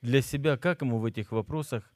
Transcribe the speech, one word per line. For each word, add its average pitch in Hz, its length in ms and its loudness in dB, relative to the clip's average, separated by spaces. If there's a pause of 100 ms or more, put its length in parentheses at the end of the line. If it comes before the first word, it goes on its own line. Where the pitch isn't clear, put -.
для 123 200 4
себя, 139 360 0
как 175 240 0
ему 120 180 0
в 110 60 -2
этих 113 260 -4
вопросах 120 640 -4